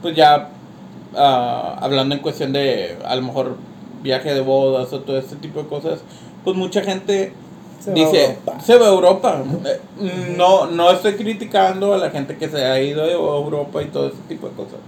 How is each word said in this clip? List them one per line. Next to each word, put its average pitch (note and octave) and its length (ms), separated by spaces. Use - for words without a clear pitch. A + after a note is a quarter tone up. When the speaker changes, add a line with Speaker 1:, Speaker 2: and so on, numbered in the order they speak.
Speaker 1:
pues E3 140
ya, D3 340
ah, A#2+ 640
hablando C3+ 340
en C#3+ 60
cuestión C#3+ 320
de, A2 520
a B2+ 100
lo B2+ 60
mejor, B2+ 360
viaje C3+ 320
de C3+ 80
bodas C3 520
o C3+ 80
todo C3+ 180
este C3 160
tipo D3+ 260
de D3 60
cosas, D3+ 320
pues F#3 140
mucha F#3 240
gente F#3+ 500
Speaker 2:
Se G3 120
va F3+ 40
a D#3+ 40
Speaker 1:
dice, D#3 260
Speaker 2:
Europa. - 340
Speaker 1:
"Se A#3 180
va A#3 100
a - 20
Europa". F#3 540
Eh, - 140
Speaker 2:
Ujú. F3+ 380
Speaker 1:
no, F#3 300
no E3+ 240
estoy G3 220
criticando G3+ 800
a F#3+ 40
la E3 120
gente C#3+ 280
que D3+ 120
se D3 160
ha C3 160
ido D3 220
a E3 80
Europa D3 720
y - 20
todo C#3 220
ese C#3 100
tipo - 220
de - 40
cosas - 340